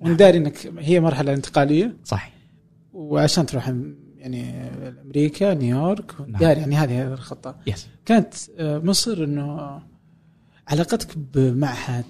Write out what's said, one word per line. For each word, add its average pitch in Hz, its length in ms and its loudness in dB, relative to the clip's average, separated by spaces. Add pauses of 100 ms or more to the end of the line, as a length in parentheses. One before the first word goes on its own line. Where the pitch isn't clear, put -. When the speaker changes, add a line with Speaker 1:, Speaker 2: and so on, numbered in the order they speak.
Speaker 1:
نعم. 165 100 0
Speaker 2:
ونداري 175 280 8
إنك 147 400 -4
هي 165 220 2
مرحلة 143 320 0
انتقالية. 147 720 0
Speaker 1:
صح. - 280 -6 (600)
Speaker 2:
وعشان 151 540 0
تروح 131 220 -6
أم-، 131 260 -6 (220)
يعني 127 520 -10 (360)
أمريكا، 147 500 0
نيويورك، 147 680 -2
Speaker 1:
نعم. 139 80 -12
Speaker 2:
ونداري 151 320 4
يعني 147 160 0
هذه 131 360 0
الخطة. 131 440 -14 (100)
Speaker 1:
يس. - 200 -8 (180)
Speaker 2:
كانت، 220 300 2 (240)
آه، 151 200 -2
مصر 185 460 0
إنه 143 560 -6 (880)
علاقتك 165 500 -2
بمعهد، 131 920 -2